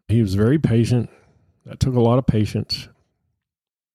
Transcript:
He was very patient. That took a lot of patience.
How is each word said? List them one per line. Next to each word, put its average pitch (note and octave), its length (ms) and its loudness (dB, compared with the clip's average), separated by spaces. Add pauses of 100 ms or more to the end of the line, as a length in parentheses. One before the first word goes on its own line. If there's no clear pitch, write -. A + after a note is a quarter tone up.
He A2+ 120 2
was G2 140 0
very A2+ 240 2
patient. A#2 520 0 (540)
That - 160 -18
took C3 140 -2
a B2 60 2
lot A#2 180 4
of C#3 80 -4
patience. - 640 -4 (1080)